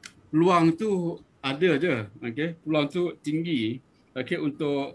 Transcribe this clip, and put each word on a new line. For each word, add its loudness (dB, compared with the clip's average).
peluang 4
tu -2
ada 2
je, 0
okey. -6
Peluang 0
tu -2
tinggi, -2
okey, -4
untuk, -4